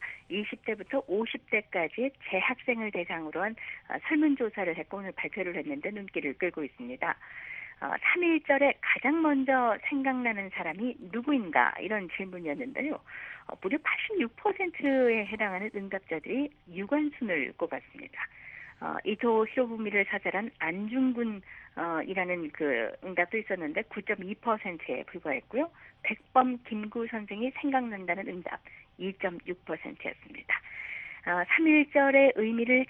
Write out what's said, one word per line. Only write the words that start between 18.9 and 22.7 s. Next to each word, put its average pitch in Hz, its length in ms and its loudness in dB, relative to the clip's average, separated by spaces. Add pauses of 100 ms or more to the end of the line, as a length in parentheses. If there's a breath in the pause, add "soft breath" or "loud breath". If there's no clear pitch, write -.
이토 220 420 4
히로부미를 214 640 0
사살한 196 480 -2
안중근, 214 840 0 (320 loud breath)
어, 165 260 -2
이라는 180 480 -2
그 127 420 0 (120)